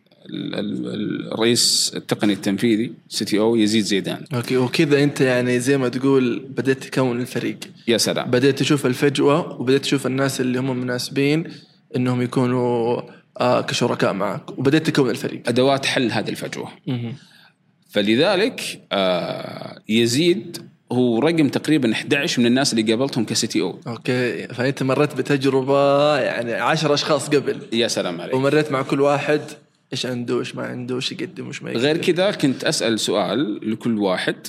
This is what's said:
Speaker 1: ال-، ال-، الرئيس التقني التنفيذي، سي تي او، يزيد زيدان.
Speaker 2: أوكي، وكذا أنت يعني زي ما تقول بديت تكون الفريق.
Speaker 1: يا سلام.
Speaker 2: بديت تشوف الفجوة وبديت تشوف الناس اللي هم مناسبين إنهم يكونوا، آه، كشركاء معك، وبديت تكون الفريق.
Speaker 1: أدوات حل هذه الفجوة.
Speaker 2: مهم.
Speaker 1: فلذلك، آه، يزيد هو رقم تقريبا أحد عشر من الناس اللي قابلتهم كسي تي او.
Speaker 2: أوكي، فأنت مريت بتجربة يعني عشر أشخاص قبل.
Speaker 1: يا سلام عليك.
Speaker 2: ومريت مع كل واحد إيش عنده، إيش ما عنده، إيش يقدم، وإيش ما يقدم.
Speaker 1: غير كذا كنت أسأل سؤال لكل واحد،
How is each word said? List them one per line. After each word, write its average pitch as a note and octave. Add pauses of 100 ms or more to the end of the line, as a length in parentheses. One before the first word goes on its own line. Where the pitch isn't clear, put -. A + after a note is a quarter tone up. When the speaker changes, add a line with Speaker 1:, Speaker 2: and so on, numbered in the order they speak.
(300)
Speaker 1:
ال-، -
ال-، G#2
الرئيس -
التقني -
التنفيذي، G#2+ (180)
سي -
تي G2+
او، A2+
يزيد G#2+
زيدان. F2+
Speaker 2:
أوكي، B2+
وكذا C#3+
أنت C#3+
يعني B2
زي C3+
ما B2+
تقول B2+ (120)
بديت C3
تكون B2+
الفريق. A2+ (300)
Speaker 1:
يا A#2
سلام. E2
Speaker 2:
بديت C3+
تشوف C#3+
الفجوة C#3+
وبديت C3+
تشوف C3+
الناس C3+
اللي B2+
هم C3
مناسبين C3+ (520)
إنهم B2+
يكونوا، B2 (380)
آه، A#2+
كشركاء A#2+
معك، G2
وبديت D#3
تكون C#3
الفريق. -
Speaker 1:
أدوات C3
حل B2
هذه G2+
الفجوة. - (180)
Speaker 2:
مهم. A#2+ (760)
Speaker 1:
فلذلك، D#3+ (100)
آه، - (100)
يزيد B2 (340)
هو A#2+
رقم D#3
تقريبا C3+
أحد -
عشر C#3+
من A#2+
الناس C3+
اللي A2+
قابلتهم B2+
كسي A2+
تي G#2+
او. -
Speaker 2:
أوكي، A#2
فأنت B2+
مريت C3+
بتجربة C#3
يعني A#2
عشر C#3+
أشخاص D3
قبل. B2+ (160)
Speaker 1:
يا A#2
سلام F#2
عليك. E2+
Speaker 2:
ومريت C#3+
مع C3+
كل C#3
واحد C#3+ (520)
إيش B2+
عنده، B2
إيش B2+
ما B2+
عنده، B2
إيش B2+
يقدم، -
وإيش B2+
ما -
يقدم. B2
Speaker 1:
غير D3+
كذا F3+
كنت C3+
أسأل A2+
سؤال G#2
لكل A2
واحد، F#2 (140)